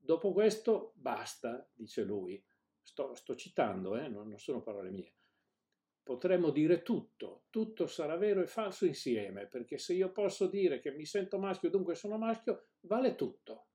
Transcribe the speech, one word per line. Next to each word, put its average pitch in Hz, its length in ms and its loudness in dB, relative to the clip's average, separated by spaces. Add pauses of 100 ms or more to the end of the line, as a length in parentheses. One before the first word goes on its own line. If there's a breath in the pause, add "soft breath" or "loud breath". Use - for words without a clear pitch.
Dopo 165 320 4
questo 214 600 4
basta", 127 760 -6
dice 110 300 -4
lui. 98 400 -4 (380)
Sto, 135 340 -8
sto - 200 -8
citando, 98 600 0
eh, 143 120 -4
non, 107 220 -10
non 104 100 -14
sono 120 220 -4
parole 101 300 -8
mie. 95 220 -12 (880)
"Potremmo 175 480 2
dire 156 320 6
tutto, - 680 -4
tutto 220 360 -2
sarà 156 300 -4
vero 190 260 4
e 170 60 2
falso - 380 -2
insieme, 104 600 0
perché 127 320 -8
se - 160 -4
io 185 180 2
posso 196 360 0
dire 185 320 2
che 143 120 -4
mi 151 140 -10
sento 190 320 -2
maschio 190 300 -2
e 160 40 2
dunque 175 240 0
sono 208 220 -6
maschio, 226 520 -2 (120)
vale 226 340 2
tutto." - 600 -6